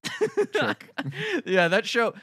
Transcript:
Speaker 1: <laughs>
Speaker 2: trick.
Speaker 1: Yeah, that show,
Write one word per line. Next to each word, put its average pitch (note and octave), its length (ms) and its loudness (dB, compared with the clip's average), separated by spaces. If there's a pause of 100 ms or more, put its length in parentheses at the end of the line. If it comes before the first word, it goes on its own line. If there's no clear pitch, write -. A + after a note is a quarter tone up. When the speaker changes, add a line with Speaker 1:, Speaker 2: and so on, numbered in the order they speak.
(260)
Speaker 1:
<laughs> - 280 -2
Speaker 2:
trick. - 380 -2 (520)
Speaker 1:
Yeah, F3+ 260 4
that G#3+ 180 2
show, A#3 360 0